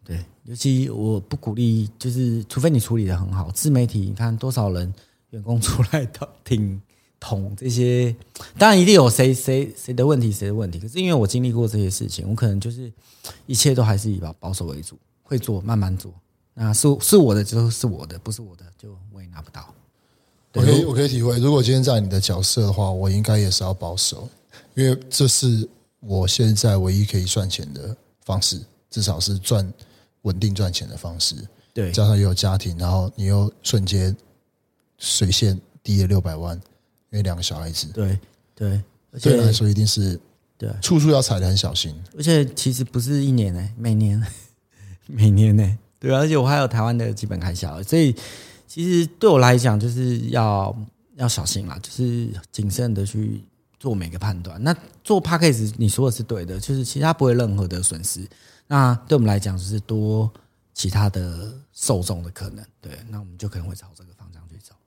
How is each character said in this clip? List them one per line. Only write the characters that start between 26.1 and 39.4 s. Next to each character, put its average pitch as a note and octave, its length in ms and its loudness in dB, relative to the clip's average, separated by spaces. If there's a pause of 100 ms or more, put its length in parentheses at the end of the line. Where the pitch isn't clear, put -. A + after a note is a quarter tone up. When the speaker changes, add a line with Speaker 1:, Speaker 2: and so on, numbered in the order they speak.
Speaker 2:
现 A2 260 4
在 G#2 220 4
唯 F#2 180 0
一 G2+ 100 4
可 G2+ 140 -2
以 F#2 60 -2
赚 F#2+ 260 -4
钱 D#2 240 -8
的 C#2+ 220 -12 (280)
方 F#2+ 160 -2
式， - 200 -2 (280)
至 A2 140 -6
少 G2 160 -2
是 G2 180 -2
赚， F#2+ 320 0 (540)
稳 F#2+ 160 -4
定 G2+ 160 0
赚 F#2 180 -2
钱 - 160 -8
的 - 80 -14
方 E2+ 220 -12
式。 - 160 -2 (380)
Speaker 1:
对。 G2 180 -4
Speaker 2:
加 G#2 160 4
上 G#2+ 100 6
又 G2+ 60 4
有 F#2+ 100 2
家 F#2+ 240 0
庭， F2+ 220 -4
然 F2 100 -2
后 F#2 280 0
你 G2+ 80 -4
又 G2+ 280 2 (120)
瞬 G2+ 200 0
间 F#2 320 0 (800)
水 - 360 0
线 F#2+ 280 2 (220)
低 G2+ 200 2
了 F#2 40 4
六 F#2+ 140 4
百 E2+ 160 -4
万， E2+ 200 -8 (540)
因 G#2 80 -6
为 G#2 40 0
两 F2+ 140 -2
个 F2 60 -8
小 D#2+ 160 -6
孩 D#2+ 140 -8
子。 D#2+ 160 -8
Speaker 1:
对， G2 280 -2 (380)
对， G2+ 260 -2 (300)
而 B2+ 80 -16
且 B2+ 120 2
Speaker 2:
对 B2 100 6